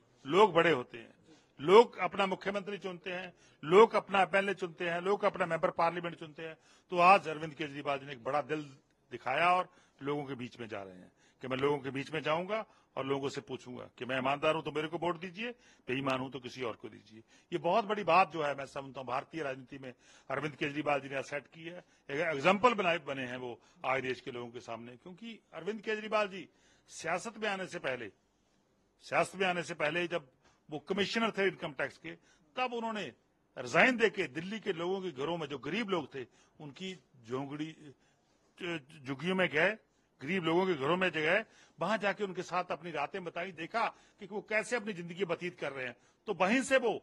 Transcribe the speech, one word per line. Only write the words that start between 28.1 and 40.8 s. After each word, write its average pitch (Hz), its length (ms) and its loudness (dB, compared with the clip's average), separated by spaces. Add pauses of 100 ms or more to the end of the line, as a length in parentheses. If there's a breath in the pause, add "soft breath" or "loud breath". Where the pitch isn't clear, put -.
सियासत 160 320 0
में 190 100 0
आने 180 160 0
से 151 120 -6
पहले 156 340 0
जब 165 200 -4 (400 soft breath)
वो 151 100 -8 (100)
commissioner 202 420 0
थे 196 180 2
income 160 260 -6
tax 135 240 -4
के, 165 180 -14 (400 soft breath)
तब 254 180 -2
उन्होंने 226 320 -4 (500)
resign 165 400 4
देके 202 340 2
दिल्ली 185 300 -6
के 202 120 -4
लोगों 175 280 -2
के 185 120 -6
घरों 147 240 -2
में, 160 100 -4
जो 139 140 -6
गरीब 190 300 -4
लोग 165 240 -2
थे, 131 120 -10 (340 soft breath)
उनकी 180 340 -10 (340)
झोंगड़ी, 143 460 -6 (840 soft breath)
झुग्गियों 160 760 -4
में 185 120 4
गए, 165 280 2 (440)
गरीब 175 240 -2
लोगों 170 220 6
के 185 80 4
घरों 147 220 2